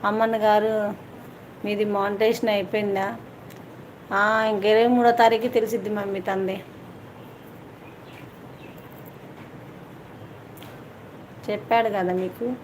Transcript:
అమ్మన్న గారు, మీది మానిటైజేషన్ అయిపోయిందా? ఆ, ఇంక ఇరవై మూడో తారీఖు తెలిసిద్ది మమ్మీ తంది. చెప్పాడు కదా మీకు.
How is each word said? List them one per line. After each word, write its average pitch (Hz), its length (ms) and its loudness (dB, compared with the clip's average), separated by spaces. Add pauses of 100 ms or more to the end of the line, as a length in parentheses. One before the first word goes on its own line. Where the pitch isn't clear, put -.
అమ్మన్న 226 300 2
గారు, 214 580 4 (680)
మీది 208 200 0
మానిటైజేషన్ 208 640 2
అయిపోయిందా? 202 680 0 (960)
ఆ, 214 320 2
ఇంక 214 200 0
ఇరవై 214 220 6
మూడో 240 240 6
తారీఖు 226 380 4
తెలిసిద్ది 214 420 0
మమ్మీ 196 300 -4
తంది. 190 420 -2 (4000)
చెప్పాడు 220 380 0
కదా 185 240 0
మీకు. 185 520 -4